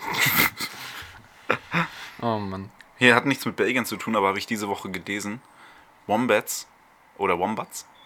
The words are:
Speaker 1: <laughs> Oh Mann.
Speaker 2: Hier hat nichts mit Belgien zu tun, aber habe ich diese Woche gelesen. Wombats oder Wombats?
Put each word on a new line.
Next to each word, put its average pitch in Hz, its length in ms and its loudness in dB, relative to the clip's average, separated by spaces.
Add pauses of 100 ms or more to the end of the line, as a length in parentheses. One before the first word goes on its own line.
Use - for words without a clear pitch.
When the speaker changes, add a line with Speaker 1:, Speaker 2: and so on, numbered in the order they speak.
Speaker 1:
<laughs> - 40 -8 (2250)
Oh 113 160 0
Mann. 95 320 -8 (280)
Speaker 2:
Hier 123 180 8
hat 123 100 4
nichts 135 200 -2
mit 110 100 -4
Belgien 117 300 0
zu 104 120 -6
tun, 110 180 -2
aber 98 120 4
habe 98 100 2
ich 101 80 -4
diese 104 220 -4
Woche 98 240 -4
gelesen. 101 500 -6 (680)
Wombats 110 600 2 (500)
oder 92 220 2
Wombats? - 480 -4 (180)